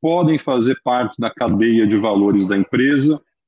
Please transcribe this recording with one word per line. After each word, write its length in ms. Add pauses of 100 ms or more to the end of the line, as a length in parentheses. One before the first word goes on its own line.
podem 360
fazer 460
parte 340
da 140
cadeia 560
de 100
valores 520
da 100
empresa. 640 (260)